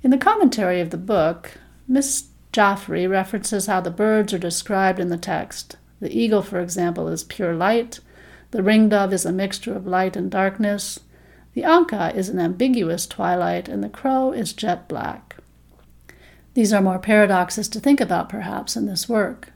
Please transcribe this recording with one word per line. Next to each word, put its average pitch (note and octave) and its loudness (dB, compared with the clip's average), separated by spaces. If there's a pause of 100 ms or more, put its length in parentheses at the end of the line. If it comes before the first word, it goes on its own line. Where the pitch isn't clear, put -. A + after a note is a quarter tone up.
In B3+ 4
the C4+ 4
commentary A3 4
of E3+ -4
the E3+ -8
book, E3+ 0 (360)
Miss C4+ 0 (260)
Jaffrey G3 0
references G3 -2
how F#3+ 2
the F3+ -6
birds G#3+ 2
are F#3 -2
described F#3 0
in F3+ -2
the F3 -2
text. - -8 (240)
The - -4
eagle, A3 2
for G3 -4
example, F3 -2
is E3 -4
pure E3+ -4
light. A3+ 0 (500)
The F#3+ -2
ringdove G#3 6
is F#3 -2
a E3+ -2
mixture G3 -4
of F#3+ -8
light F#3 0
and F#3 -4
darkness. G3+ -2 (560)
The A#3+ -4
anka B3 2
is F#3+ -4
an F3+ -2
ambiguous F3+ 0
twilight, F3 -2
and G3+ -4
the G#3 -8
crow C4 0
is G3 -6
jet F3+ -4
black. - -8 (1160)
These A3 4
are G3+ 4
more F#3 2
paradoxes G3+ 2
to G#3+ -8
think C#4 4
about, - 0
perhaps, G3+ -8
in G#3+ -2
this F#3+ -4
work. A3 -2